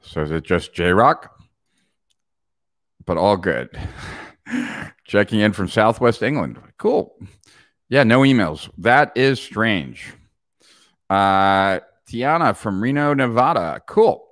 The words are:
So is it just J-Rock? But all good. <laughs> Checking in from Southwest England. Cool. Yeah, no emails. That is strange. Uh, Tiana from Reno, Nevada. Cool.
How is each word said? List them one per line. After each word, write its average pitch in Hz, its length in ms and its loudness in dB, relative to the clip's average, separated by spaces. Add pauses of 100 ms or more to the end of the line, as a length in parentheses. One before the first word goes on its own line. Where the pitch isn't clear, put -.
So - 200 -8
is 76 100 -4
it 80 120 -4
just - 300 -4
J-Rock? 101 640 0 (1700)
But 85 120 -2
all 98 200 2
good. 76 320 -4 (760)
<laughs> - 600 -10
Checking 104 340 0
in 104 140 2
from 95 140 -4
Southwest 113 540 2
England. 104 380 -4 (180)
Cool. - 400 -4 (720)
Yeah, 135 140 2
no 120 180 4
emails. 107 560 2
That 127 380 2
is 131 260 0
strange. 101 720 -4 (960)
Uh, 98 680 2 (280)
Tiana 131 480 0
from 98 260 -6
Reno, 143 320 0
Nevada. 123 760 0
Cool. - 440 0